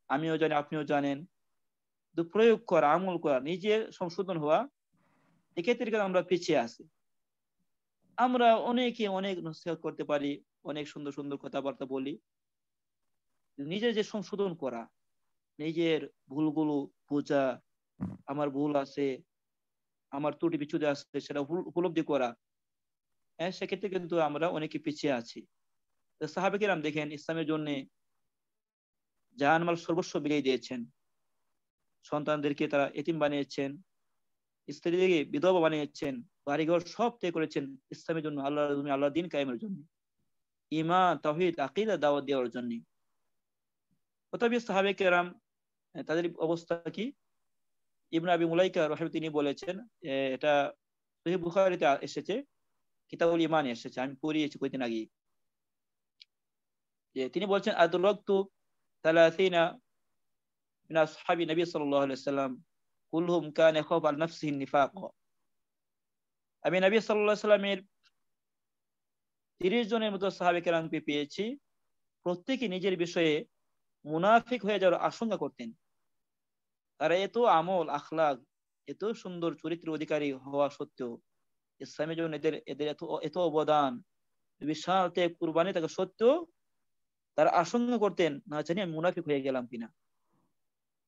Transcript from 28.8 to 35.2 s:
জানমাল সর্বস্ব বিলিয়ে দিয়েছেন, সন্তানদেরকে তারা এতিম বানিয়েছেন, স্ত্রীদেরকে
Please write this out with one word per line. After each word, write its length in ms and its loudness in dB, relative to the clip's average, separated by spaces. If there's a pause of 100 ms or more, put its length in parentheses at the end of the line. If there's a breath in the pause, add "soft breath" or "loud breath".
জানমাল 400 2
সর্বস্ব 420 -4
বিলিয়ে 240 0
দিয়েছেন, 420 -2 (1160)
সন্তানদেরকে 640 -2
তারা 200 2
এতিম 300 -4
বানিয়েছেন, 640 -2 (880)
স্ত্রীদেরকে 540 2